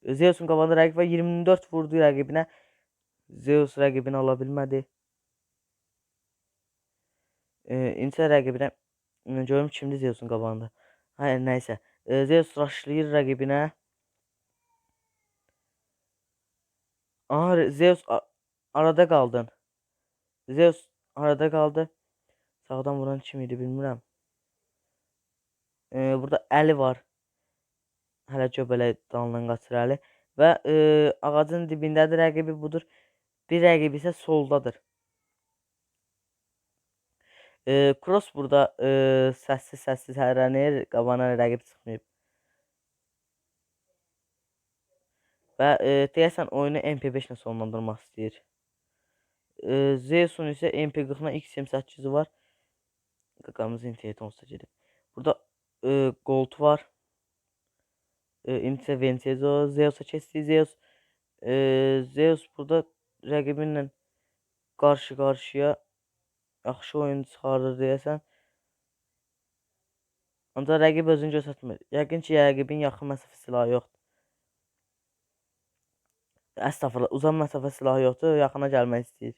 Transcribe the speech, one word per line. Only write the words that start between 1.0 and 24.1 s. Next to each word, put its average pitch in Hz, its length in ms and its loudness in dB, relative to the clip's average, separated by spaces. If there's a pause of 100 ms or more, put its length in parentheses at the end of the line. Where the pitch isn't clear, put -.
iyirmi 170 420 0
dörd 185 260 4
vurdu 160 280 -2
rəqibinə. 143 460 2 (1000)
Zeus 143 320 2
rəqibini 135 380 0
ala 131 240 2
bilmədi. 135 440 -4 (2750)
E, 127 80 -6
indi 127 380 -4
isə 160 180 2
rəqibinə, 131 380 0 (560)
e, 131 160 -6
görüm 139 260 0
kimdir 139 360 -8
Zeus'un 120 260 -4
qabağında. 113 400 -6 (480)
Hayır, 131 260 -2
nəysə. 127 340 -4 (280)
E, 135 200 0
Zeus 160 300 2
rushlayır 147 560 -4
rəqibinə. 135 480 0 (3750)
Aha, 170 280 2
Re-, 147 140 2
Zeus 170 380 4
a-, - 180 -2 (480)
arada 160 340 4
qaldın. 123 400 2 (1000)
Zeus 160 400 2 (280)
arada 147 340 0
qaldı. 156 400 0 (800)
Sağdan 135 320 -6
vuran 135 180 -6
kim 135 220 -14
idi, 127 140 -8
bilmirəm. 127 460 -8 (1900)